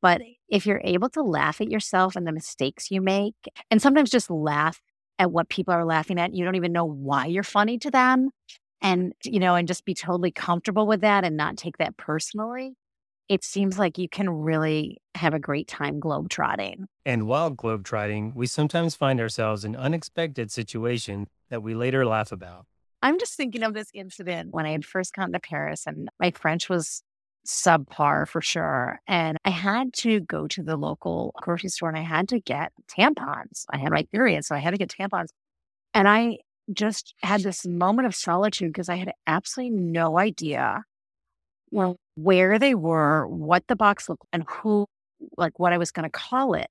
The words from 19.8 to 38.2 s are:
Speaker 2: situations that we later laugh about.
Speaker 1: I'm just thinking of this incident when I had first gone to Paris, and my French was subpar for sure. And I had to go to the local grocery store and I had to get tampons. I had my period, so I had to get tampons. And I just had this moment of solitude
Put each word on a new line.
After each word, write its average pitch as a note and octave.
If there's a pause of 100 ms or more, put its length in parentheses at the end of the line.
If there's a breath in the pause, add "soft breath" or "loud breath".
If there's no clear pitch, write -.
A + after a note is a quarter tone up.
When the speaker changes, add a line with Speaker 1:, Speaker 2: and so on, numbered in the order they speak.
Speaker 2:
situations A2+ (220)
that A#2
we A2+
later B2+
laugh A2
about. F2+ (360)
Speaker 1:
I'm D#4
just A#4
thinking A#3+
of A3
this G#3+
incident F3+
when D#3+
I D3+
had D#3
first -
gone F#3
to F3
Paris, D3+
and D3+ (100)
my F3
French E3
was - (420)
subpar D3
for -
sure. D3
And E3
I G3+
had G3
to A3
go D#3
to E3+
the D#3
local D#3
grocery F3
store E3+
and D#3+
I D#3+
had E3
to B3
get D3 (160)
tampons. -
I -
had C#3
my D#3 (100)
period, G3
so D#3
I C#3+
had D#3
to G3
get F#3+
tampons. F#3+ (640)
And G3
I A3+ (340)
just G#3
had G3+
this F#3
moment F#3
of G#3
solitude F3+